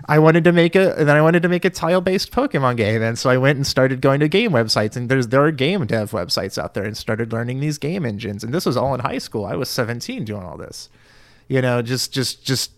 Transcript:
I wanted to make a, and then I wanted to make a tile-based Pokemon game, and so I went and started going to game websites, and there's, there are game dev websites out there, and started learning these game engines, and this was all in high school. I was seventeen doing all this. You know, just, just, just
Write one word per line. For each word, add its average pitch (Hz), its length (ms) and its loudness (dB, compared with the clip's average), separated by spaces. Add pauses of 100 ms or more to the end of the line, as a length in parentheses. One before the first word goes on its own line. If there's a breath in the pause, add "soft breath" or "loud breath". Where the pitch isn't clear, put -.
I 151 120 2
wanted 160 280 6
to 175 80 6
make 170 240 4
a, 190 200 4
and 147 120 2
then 147 80 6
I 151 40 6
wanted 165 220 4
to 175 60 2
make 180 160 0
a 185 40 2
tile-based 180 640 -2
Pokemon 139 460 0
game, 110 240 2
and 113 180 -2
so 135 100 0
I 127 60 4
went 127 220 2
and 139 100 -2
started 131 320 2
going 139 220 2
to 156 80 2
game 202 220 2
websites, 110 440 0
and 123 140 -6
there's, 131 180 0
there 135 160 2
are 160 80 2
game 151 340 -2
dev 107 260 -2
websites 95 460 -4
out 92 160 -6
there, 101 120 -6
and 107 100 -8
started 113 380 -6
learning 120 260 -6
these 147 180 -4
game 165 280 -6
engines, 101 400 -8
and 120 80 -8
this 180 120 -2
was 135 120 0
all 131 160 0
in 123 80 -4
high - 160 -4
school. 107 280 -8
I 104 120 -6
was 135 100 -6
seventeen 123 560 -6
doing 104 200 -8
all 78 120 -14
this. - 320 -16 (600 soft breath)
You 131 140 0
know, 123 200 0
just, 120 320 -4
just, - 320 -6
just - 320 -4